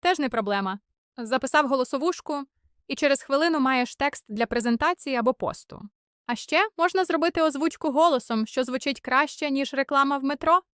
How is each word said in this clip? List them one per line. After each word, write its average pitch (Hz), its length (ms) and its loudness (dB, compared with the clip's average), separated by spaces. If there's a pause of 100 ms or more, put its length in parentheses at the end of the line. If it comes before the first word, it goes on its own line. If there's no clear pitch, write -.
Теж 349 180 2
не 277 100 -2
проблема. 196 500 -2 (380)
Записав 254 520 0
голосовушку, 277 760 -2 (420)
і 277 80 -6
через 277 280 2
хвилину 302 380 2
маєш 254 360 0
текст - 320 -4
для 220 180 -4
презентації 247 680 -2
або 240 180 2
посту. - 460 -8 (460)
А 240 80 -2
ще 370 420 0
можна 359 280 2
зробити 330 380 0
озвучку 302 480 0
голосом, 247 560 2
що 262 180 -2
звучить 254 360 -4
краще, 294 500 0
ніж 269 240 -2
реклама 277 440 0
в 262 60 -6
метро. 320 380 2 (120)